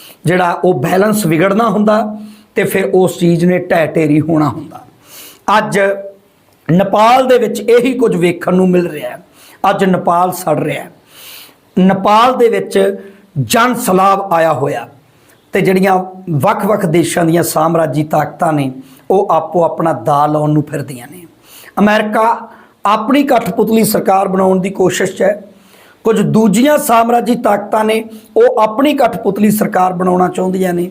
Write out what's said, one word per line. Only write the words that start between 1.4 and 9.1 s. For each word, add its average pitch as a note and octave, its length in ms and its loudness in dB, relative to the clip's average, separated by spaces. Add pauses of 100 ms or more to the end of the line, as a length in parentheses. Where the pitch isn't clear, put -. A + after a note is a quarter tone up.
ਹੁੰਦਾ G#3+ 500 0 (360)
ਤੇ G3+ 100 0
ਫਿਰ F#3+ 300 -2
ਉਸ F#3 240 2
ਚੀਜ਼ E3+ 260 2
ਨੇ F3+ 140 2
ਢਹਿ E3+ 280 0
ਢੇਰੀ D#3 340 0
ਹੋਣਾ D3+ 280 0
ਹੁੰਦਾ। - 320 -10 (800)
ਅੱਜ E3 220 0 (920)
ਨੇਪਾਲ A3+ 580 4
ਦੇ B3+ 100 4
ਵਿੱਚ - 220 -2
ਇਹੀ A#3+ 340 2
ਕੁਝ G3+ 220 0
ਵੇਖਣ F3 380 -2
ਨੂੰ F#3 160 2
ਮਿਲ F3+ 160 2
ਰਿਹਾ C#3+ 240 -10